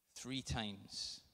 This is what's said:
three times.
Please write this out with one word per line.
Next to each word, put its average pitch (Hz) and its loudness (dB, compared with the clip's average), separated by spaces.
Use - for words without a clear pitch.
three 131 0
times. - 0